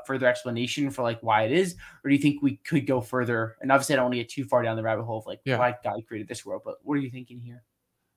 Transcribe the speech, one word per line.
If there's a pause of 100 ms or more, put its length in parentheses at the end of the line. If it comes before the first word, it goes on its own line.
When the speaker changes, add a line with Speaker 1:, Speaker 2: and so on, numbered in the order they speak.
Speaker 1:
further
explanation
for,
like,
why
it
is? (280)
Or
do
you
think
we
could
go
further?
And
obviously,
I
don't
wanna
get
too
far
down
the
rabbit
hole
of,
like,
Speaker 2:
Yeah.
Speaker 1:
why
God
created
this
world,
but
what
are
you
thinking
here? (540)